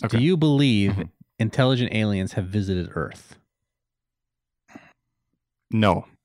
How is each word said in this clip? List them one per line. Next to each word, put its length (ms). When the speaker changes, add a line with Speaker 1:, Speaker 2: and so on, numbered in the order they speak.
Speaker 1:
Okay. 140
Speaker 2:
Do 40
you 140
believe 540
Speaker 1:
Mm-hmm. 100
Speaker 2:
intelligent 560
aliens 380
have 120
visited 480
Earth? 420
Speaker 1:
No. 340